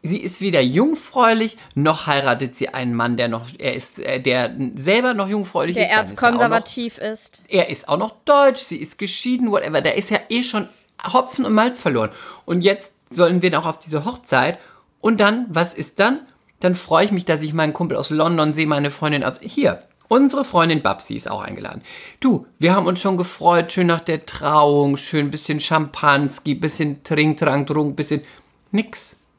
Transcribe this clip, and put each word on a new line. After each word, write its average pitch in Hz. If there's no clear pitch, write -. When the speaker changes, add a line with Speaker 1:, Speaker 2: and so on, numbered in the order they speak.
Speaker 1:
sie 175
ist -
weder 175
jungfräulich, 226
noch 156
heiratet 135
sie -
einen 127
Mann, 117
der 120
noch, 117
er 131
ist, -
äh, 131
der 123
selber 226
noch 196
jungfräulich 180
Speaker 2:
Der 214
Speaker 1:
ist. 202
Dann 214
ist 185
er 208
auch -
noch, -
Speaker 2:
erzkonservativ 233
ist. -
Speaker 1:
er -
ist -
auch 147
noch 214
deutsch, 277
sie -
ist -
geschieden, 247
whatever. 156
Da -
ist -
ja 208
eh 247
schon 220
Hopfen 254
und 220
Malz 240
verloren. 113
Und 175
jetzt 196
sollen 175
wir 180
noch 156
auf 156
diese 151
Hochzeit. 160
Und 214
dann, 220
was 170
ist -
dann? 247
Dann 180
freue 170
ich 208
mich, 180
dass 156
ich 151
meinen 151
Kumpel 156
aus -
London 156
sehe, 156
meine 147
Freundin 151
aus, -
hier. 196
Unsere 269
Freundin 165
Babsi -
ist -
auch 101
eingeladen. -
Du, 240
wir 170
haben 185
uns 180
schon 190
gefreut, 170
schön 180
nach 170
der 160
Trauung, 147
schön 147
bisschen 151
Schampanski, 143
bisschen 147
Trink, 151
Trank, 143
Trunk, 147
bisschen 147
nix. -